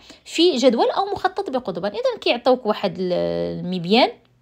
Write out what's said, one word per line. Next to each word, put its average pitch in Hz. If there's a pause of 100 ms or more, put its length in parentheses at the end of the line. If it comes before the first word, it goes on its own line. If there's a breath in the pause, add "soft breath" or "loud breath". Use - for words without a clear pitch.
(240 loud breath)
في 330
جدول 262
او 392
مخطط 381
بقضبان. 202
اذا 480
كيعطيوك 254
واحد 202
ال-، 180 (480)
المبيان، 185 (320)